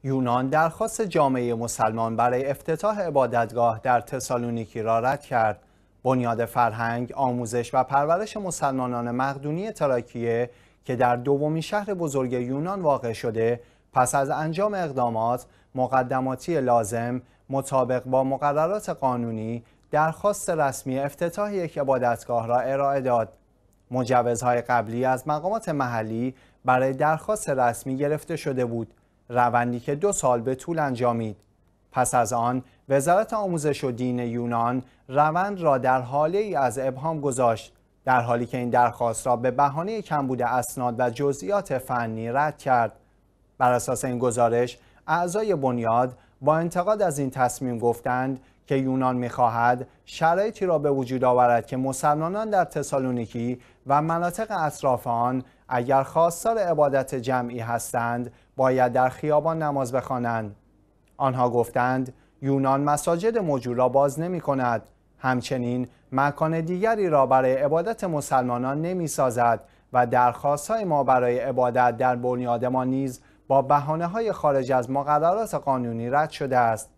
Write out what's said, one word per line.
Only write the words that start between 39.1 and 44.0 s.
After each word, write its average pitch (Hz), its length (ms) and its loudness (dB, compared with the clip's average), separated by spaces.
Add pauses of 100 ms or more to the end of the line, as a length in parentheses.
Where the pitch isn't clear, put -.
را 123 80 4
به 120 160 0
بهانهٔ 151 500 -2
کمبود 131 400 -4
اسناد 120 580 -2
و 123 100 2
جزئیات 143 680 -2
فنی 117 520 -4
رد 143 280 -2
کرد. 120 340 2 (680)
بر 123 140 4
اساس 123 340 0